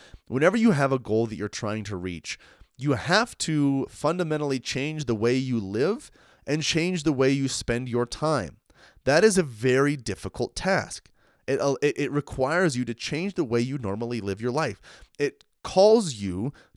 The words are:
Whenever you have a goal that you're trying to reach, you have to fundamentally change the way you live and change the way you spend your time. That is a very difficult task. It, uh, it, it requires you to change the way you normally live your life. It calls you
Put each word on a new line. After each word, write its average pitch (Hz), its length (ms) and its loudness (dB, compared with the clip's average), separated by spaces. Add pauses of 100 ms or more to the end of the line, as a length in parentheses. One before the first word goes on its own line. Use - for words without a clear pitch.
(260)
Whenever 160 300 4
you 220 160 6
have 139 200 2
a 131 60 2
goal 113 280 0
that 110 100 -6
you're 101 120 -6
trying 107 360 -6
to 101 120 -8
reach, 87 420 -8 (420)
you 143 120 0
have 190 460 0
to 143 520 0
fundamentally 151 720 -2
change 147 460 -6
the 117 100 0
way 117 180 2
you 131 240 0
live 120 540 -2 (340)
and 151 160 -2
change 170 400 0
the 156 100 2
way 135 200 4
you 139 160 0
spend 123 400 -6
your 120 180 0
time. 135 520 -4 (440)
That 156 220 4
is 202 120 6
a 185 60 4
very 131 540 2
difficult 110 580 -6
task. - 560 -4 (380)
It, 131 120 0
uh, 135 220 0
it, - 160 2
it 139 140 -2
requires 147 640 0
you 123 80 -2
to 117 100 -6
change 175 400 -6
the 175 80 -2
way 117 180 0
you 131 180 -2
normally 113 420 -4
live 98 200 -4
your 123 120 -2
life. 151 280 -4 (380)
It - 240 -2 (220)
calls 202 500 6
you 101 380 -4 (240)